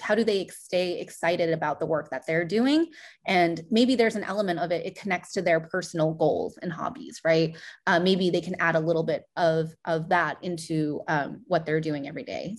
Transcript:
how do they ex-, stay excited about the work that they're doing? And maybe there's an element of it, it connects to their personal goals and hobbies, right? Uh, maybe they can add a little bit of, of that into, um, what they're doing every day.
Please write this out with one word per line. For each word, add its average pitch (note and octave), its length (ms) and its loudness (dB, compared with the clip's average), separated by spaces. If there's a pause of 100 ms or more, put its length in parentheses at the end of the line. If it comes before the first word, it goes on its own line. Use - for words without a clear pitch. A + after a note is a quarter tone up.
how G#3 140 -2
do A3+ 80 4
they G3+ 200 0
ex-, - 200 -14
stay F3+ 380 -2
excited F3 500 0
about D#3+ 300 -2
the E3 60 -2
work D#3 240 -4
that C3 160 -8
they're D#3+ 180 0
doing? C4 420 2 (400)
And E3+ 420 2
maybe A#3+ 280 4
there's A3+ 180 4
an G3+ 80 -4
element F#3+ 380 -2
of E3+ 100 -2
it, E3+ 160 -2
it - 100 -8
connects F3+ 360 -4
to F#3+ 100 -2
their E3 160 4
personal D#3+ 560 -2
goals D3+ 480 0
and C#3+ 100 -6
hobbies, - 520 -10
right? D#3+ 320 2 (300)
Uh, F3+ 120 4
maybe F3+ 320 4
they F3 100 2
can F#3 200 -6
add E3 160 2
a D#3+ 40 4
little D#3+ 220 2
bit D#3+ 220 -4 (120)
of, D#3+ 380 2 (100)
of D#3+ 260 -2
that E3 320 2
into, D#3+ 680 -4
um, D3+ 400 -2
what E3 180 0
they're D#3 140 0
doing D3 260 -4
every D3+ 180 -10
day. E3+ 340 -8